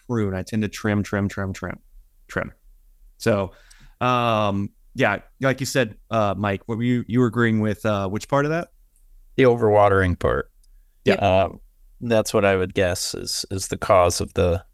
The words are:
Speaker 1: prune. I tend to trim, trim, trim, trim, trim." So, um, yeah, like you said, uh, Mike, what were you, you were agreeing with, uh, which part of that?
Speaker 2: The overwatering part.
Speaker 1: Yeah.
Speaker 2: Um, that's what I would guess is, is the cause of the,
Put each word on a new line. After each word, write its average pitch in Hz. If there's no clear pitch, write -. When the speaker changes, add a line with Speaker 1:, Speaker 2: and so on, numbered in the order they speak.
Speaker 1:
prune. 107
I 92
tend 107
to 104
trim, 104
trim, 101
trim, 98
trim, -
trim." -
So, 101
um, 110
yeah, 110
like 131
you 131
said, 120
uh, 104
Mike, 98
what 110
were 120
you, 123
you 120
were 123
agreeing 113
with, 107
uh, 101
which 104
part 143
of 151
that? 165
Speaker 2:
The 131
overwatering 104
part. 64
Speaker 1:
Yeah. 113
Speaker 2:
Um, 95
that's 117
what 107
I 98
would 90
guess 90
is, -
is 95
the -
cause 90
of -
the, 90